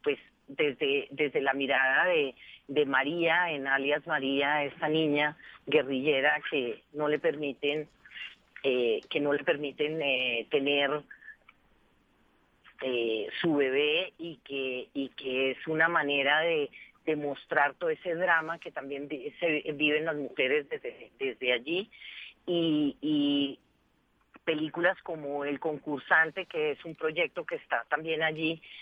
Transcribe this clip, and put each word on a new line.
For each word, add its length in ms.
pues, 160
desde, 640
desde 300
la 120
mirada 520
de, 300
de 180
María, 640
en 160
Alias 380
María, 580
esta 240
niña 500
guerrillera 840
que 340
no 140
le 120
permiten, 720
eh, 460
que 100
no 140
le 100
permiten, 580
eh, 480
tener, 520
eh, 440
su 140
bebé 640
y 200
que, 560
y 160
que 420
es 160
una 200
manera 520
de, 300
de 100
mostrar 600
todo 160
ese 240
drama 440
que 120
también 360
vi-, 320
se 340
viven 320
las 100
mujeres 520
desde, 520
desde 340
allí. 380
Y, 540
y 580
películas 600
como 420
El 140
concursante, 880
que 240
es 120
un 120
proyecto 500
que 100
está 340
también 340
allí, 380